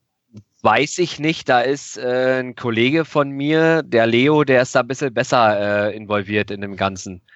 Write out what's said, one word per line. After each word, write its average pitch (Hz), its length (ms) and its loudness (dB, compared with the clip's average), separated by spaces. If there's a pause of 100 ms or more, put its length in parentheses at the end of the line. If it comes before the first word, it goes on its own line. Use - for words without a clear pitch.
(600)
weiß 117 380 2
ich 170 200 -4
nicht. 156 300 -2
Da 127 120 4
ist, 139 360 -4
äh, 127 420 0
ein 127 160 -8
Kollege 127 500 0
von 143 240 -2
mir, 156 540 0
der 113 240 2
Leo, 139 360 4
der 131 180 4
ist 127 140 -2
da 131 60 4
ein 120 60 -4
bisschen 131 260 -6
besser, 107 760 2
äh, 101 60 -6
involviert 104 560 -2
in 101 100 -10
dem 101 140 -8
Ganzen. 95 460 -6 (140)